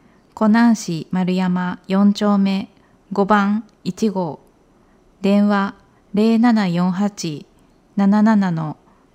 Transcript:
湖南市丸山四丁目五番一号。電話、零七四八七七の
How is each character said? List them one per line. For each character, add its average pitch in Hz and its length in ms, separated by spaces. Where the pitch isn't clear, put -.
湖 214 140
南 233 280
市 165 340
丸 185 240
山 180 540
四 202 240
丁 208 240
目 196 320
五 196 140
番 208 400
一 214 260
号。 180 300
電 202 260
話、 202 260
零 220 260
七 220 300
四 175 240
八 180 540
七 196 260
七 208 280
の 160 260